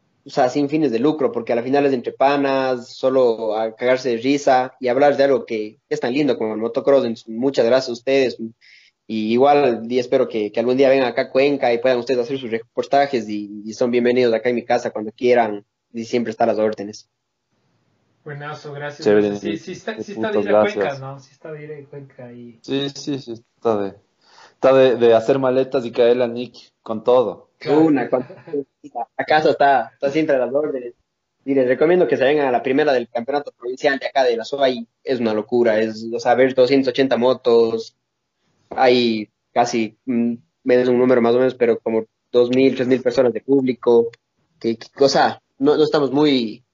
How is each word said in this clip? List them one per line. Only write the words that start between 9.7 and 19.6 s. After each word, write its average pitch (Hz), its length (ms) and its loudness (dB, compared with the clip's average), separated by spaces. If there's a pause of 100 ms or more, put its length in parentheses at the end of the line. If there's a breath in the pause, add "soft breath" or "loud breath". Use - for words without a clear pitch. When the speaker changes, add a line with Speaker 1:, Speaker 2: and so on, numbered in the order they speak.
Speaker 1:
y 123 120 -2
espero 123 280 0
que, 107 240 -4
que 117 80 -4
algún 123 180 0
día 135 120 4
vengan 135 200 2
acá 131 120 -4
a 127 100 -8
Cuenca 135 400 0
y 117 60 0
puedan 123 220 0
ustedes 123 220 -2
hacer 135 180 -6
sus 123 100 -12
reportajes, 120 800 -2
y, 104 340 -10
y 110 100 -12
son 120 180 -2
bienvenidos 123 420 2
acá 113 160 -2
en 120 60 0
mi 117 100 -6
casa 120 240 -2
cuando 107 220 -8
quieran, 117 520 0 (300)
y 113 120 -10
siempre 113 260 -4
está 117 140 -2
a - 20 2
las 107 100 0
órdenes. 107 500 -4 (1160)
Speaker 2:
Buenazo, 147 500 -14
gracias, 147 320 -10
Speaker 3:
Chévere, 104 240 2
Speaker 2:
gracias. 101 300 -6
Sí, - 40 -20